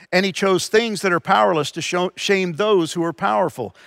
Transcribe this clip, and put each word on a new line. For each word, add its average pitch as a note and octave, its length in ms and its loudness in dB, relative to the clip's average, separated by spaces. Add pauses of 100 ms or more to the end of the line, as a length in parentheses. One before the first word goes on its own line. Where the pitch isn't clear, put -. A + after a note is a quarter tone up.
(120)
And F#3+ 140 2
he F#3 60 -2
chose F#3+ 360 0
things A3 320 0
that F#3+ 120 0
are E3+ 60 2
powerless F#3+ 540 2
to F3 80 -10
show, F3+ 340 -2
shame F#3+ 380 0
those F#3 400 0
who E3+ 100 -4
are E3 100 -2
powerful. G3 600 -2 (120)